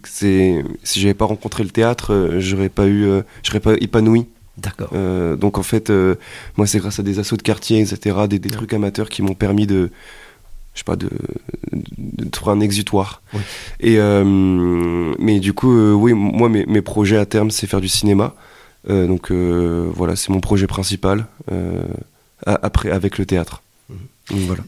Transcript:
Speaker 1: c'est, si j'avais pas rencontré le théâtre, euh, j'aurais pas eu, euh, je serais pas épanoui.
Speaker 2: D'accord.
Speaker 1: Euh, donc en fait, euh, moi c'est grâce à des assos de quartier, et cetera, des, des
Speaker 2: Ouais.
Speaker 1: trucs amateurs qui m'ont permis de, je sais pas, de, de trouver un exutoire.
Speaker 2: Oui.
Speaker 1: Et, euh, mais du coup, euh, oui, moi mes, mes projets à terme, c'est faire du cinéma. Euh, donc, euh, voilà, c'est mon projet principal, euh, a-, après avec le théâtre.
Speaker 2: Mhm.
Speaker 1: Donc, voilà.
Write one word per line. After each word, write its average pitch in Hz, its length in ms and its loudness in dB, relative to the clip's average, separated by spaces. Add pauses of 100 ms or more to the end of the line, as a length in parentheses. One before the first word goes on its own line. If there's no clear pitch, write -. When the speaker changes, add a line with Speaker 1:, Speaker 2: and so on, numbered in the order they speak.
Speaker 1:
c'est, 95 600 2 (180)
si - 180 -4
j'avais 98 140 2
pas 107 120 -2
rencontré 104 360 -4
le 92 80 -4
théâtre, 113 420 0
euh, 92 280 2
j'aurais 95 280 -2
pas 101 180 2
eu, 101 180 4
euh, 98 180 2 (220)
je - 60 -4
serais 107 100 -2
pas 110 200 4
épanoui. 113 460 4 (320)
Speaker 2:
D'accord. - 340 -8
Speaker 1:
Euh, 90 440 -2
donc 101 200 0
en 98 60 -2
fait, 107 280 -2
euh, 95 260 4 (400)
moi 104 100 2
c'est 104 140 2
grâce 98 180 -6
à 104 60 -4
des 101 160 -2
assos 107 160 -4
de 98 60 -4
quartier, 110 360 0
et 107 80 4
cetera, 98 400 -2
des, 101 140 0
des 95 80 -8
Speaker 2:
Ouais. 107 80 -6
Speaker 1:
trucs 110 160 -8
amateurs 104 360 -2
qui - 140 -6
m'ont 95 140 0
permis 104 320 0
de, 92 240 0 (840)
je - 60 -16
sais - 40 -14
pas, 87 120 -4
de, 92 120 -6 (640)
de - 560 -10
trouver 104 280 -2
un 104 40 2
exutoire. 98 600 -2 (120)
Speaker 2:
Oui. 104 60 -4 (380)
Speaker 1:
Et, 113 200 4
euh, 101 260 4 (960)
mais 104 180 2
du 98 140 0
coup, 127 240 2
euh, 107 160 6
oui, 110 200 6
moi 110 360 2
mes, 107 180 2
mes 104 160 2
projets 104 340 2
à 104 100 4
terme, 107 260 0
c'est - 160 -4
faire 98 120 0
du 95 80 -4
cinéma. 104 460 2 (560)
Euh, 95 160 2
donc, 90 240 -2
euh, 87 640 0
voilà, 87 220 -2
c'est - 140 -4
mon 95 100 2
projet 98 260 0
principal, 98 600 -2 (260)
euh, 87 300 -4 (600)
a-, 101 220 0
après - 240 -2
avec 95 260 -2
le 95 100 -2
théâtre. - 360 -2 (260)
Speaker 2:
Mhm. 127 80 -18 (340)
Speaker 1:
Donc, 101 160 -2
voilà. 90 220 -4